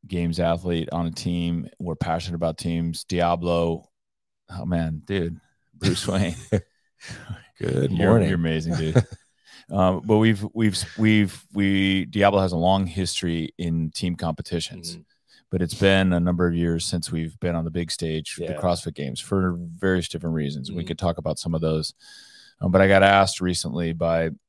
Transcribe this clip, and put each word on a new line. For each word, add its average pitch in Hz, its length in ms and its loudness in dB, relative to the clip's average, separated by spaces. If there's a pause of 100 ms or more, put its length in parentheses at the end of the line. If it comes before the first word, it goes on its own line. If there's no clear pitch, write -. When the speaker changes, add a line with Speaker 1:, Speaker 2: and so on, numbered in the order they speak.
Speaker 1:
games 85 320 -2
athlete 85 540 0
on 85 140 -2
a 82 40 -4
team. 87 560 -2 (120)
We're 85 160 -6
passionate 85 400 -4
about 82 220 -2
teams. 82 460 -4
Diablo, 85 880 0 (600)
oh 92 160 -10
man, 82 400 -2
dude, 85 340 -4 (340)
Bruce - 340 -2
Wayne. 95 280 0 (160)
Speaker 2:
<laughs> 101 100 2 (960)
Good - 320 0
Speaker 1:
You're, 95 180 2
Speaker 2:
morning. 110 200 6
Speaker 1:
you're 95 80 0
amazing, 82 380 -2
dude. 80 360 2
Speaker 2:
<laughs> - 40 -16 (560)
Speaker 1:
Um, 92 320 2
but 107 140 4
we've, 110 360 4
we've, 107 300 0 (140)
we've, 107 560 2
we, 98 520 2
Diablo 101 360 2
has 92 100 0
a 85 60 -2
long 95 280 2
history 85 720 -4
in 82 340 -4
team 87 260 -4
competitions, 82 720 -8
Speaker 2:
Mm-hmm. 85 100 -18 (500)
Speaker 1:
but 90 100 -2
it's 85 120 -4
been 95 380 4
a 87 80 2
number 87 260 2
of 85 80 2
years 85 300 0
since - 300 -4
we've 82 260 -6
been 87 160 -2
on 82 80 -2
the 82 80 -6
big 82 180 -4
stage, 78 460 -6
the 85 80 -10
Speaker 2:
Yeah. 80 160 -6
Speaker 1:
CrossFit 87 360 -2
Games, 67 260 -8
for 92 340 0 (220)
various 92 320 0
different 82 260 -6
reasons. 71 340 -6
We 85 100 -8
Speaker 2:
Mm-hmm. 82 100 -8
Speaker 1:
could 85 100 -6
talk 87 180 -2
about 80 220 -6
some 85 160 -4
of 82 60 -2
those. 80 320 -2 (680)
Um, 92 120 0
but 95 100 6
I 98 80 6
got 98 140 8
asked 98 360 6
recently 85 540 -2
by 82 380 0 (180)